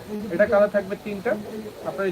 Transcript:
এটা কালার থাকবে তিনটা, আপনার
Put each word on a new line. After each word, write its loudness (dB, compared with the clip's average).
এটা 6
কালার 6
থাকবে -2
তিনটা, -2
আপনার -2